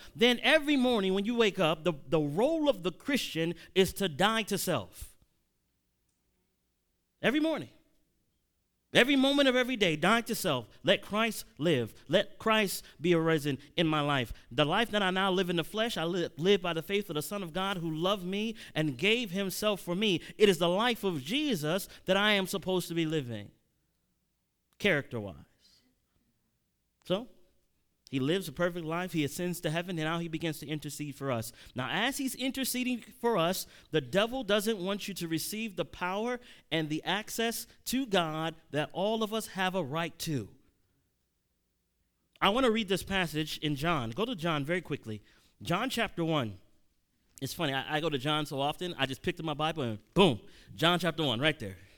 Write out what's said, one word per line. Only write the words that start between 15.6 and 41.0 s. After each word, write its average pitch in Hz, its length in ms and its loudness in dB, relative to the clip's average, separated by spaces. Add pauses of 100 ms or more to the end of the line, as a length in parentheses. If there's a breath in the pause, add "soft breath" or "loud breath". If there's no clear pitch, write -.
flesh, 220 340 -4
I 165 60 -2
li-, 170 340 0
live 190 240 4
by 175 120 -4
the 160 100 -4
faith 202 260 -2
of 160 60 -6
the 151 80 -2
Son 202 180 -6
of 165 120 -10
God 190 240 -2
who 165 120 -2
loved 180 340 0
me 202 300 -2 (220 loud breath)
and 151 240 0
gave 214 320 2
himself 196 500 -2
for 175 140 -4
me. 190 260 2 (160 loud breath)
It 208 100 10
is 175 120 4
the 170 100 4
life 220 340 0
of 170 200 -2
Jesus 190 680 -2 (160 loud breath)
that 190 120 4
I 208 160 4
am 196 120 2
supposed 185 440 -2
to 170 40 -6
be 165 140 0
living, 120 420 -4 (1300)
character-wise. 120 600 -2 (1700)
So, 208 240 -2 (840)
he 135 80 -2
lives 160 280 0
a 147 40 -10
perfect 175 340 -4
life. 175 260 -4
He 160 120 0
ascends 175 380 -4
to 156 100 -2
heaven, 175 260 -4
and 156 80 -2
now 165 140 -2
he 170 80 -6
begins 160 320 -4
to 147 80 -12
intercede 147 480 -8
for 139 160 -4
us. 113 200 -2 (220 loud breath)
Now, 123 160 -6
as 220 300 -2
he's 262 160 -4
interceding 247 680 -2 (160)
for 233 200 2
us, 175 260 0 (240 loud breath)
the 156 120 2
devil 214 420 0
doesn't 208 340 2
want 196 300 -4
you 196 80 -8
to 170 120 -6
receive 185 480 -4
the 175 80 -4
power 208 560 -4 (300 loud breath)
and 156 200 0
the 156 160 -4
access 220 600 -2 (200 soft breath)
to 269 200 0
God 165 480 0 (160)
that 151 240 -2
all 220 300 0
of 208 100 -4
us 220 140 -4
have 185 260 -2
a 185 100 0
right 165 360 -4
to. 131 280 -4 (1900)